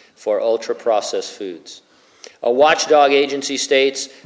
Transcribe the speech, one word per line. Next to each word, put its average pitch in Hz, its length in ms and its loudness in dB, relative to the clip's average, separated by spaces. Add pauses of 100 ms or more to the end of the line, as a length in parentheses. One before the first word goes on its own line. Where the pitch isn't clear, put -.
(160)
for 104 240 -4
ultra-processed 113 920 -2
foods. - 500 -14 (600)
A 120 80 0
watchdog 147 600 4
agency 139 460 0
states, 135 520 0 (160)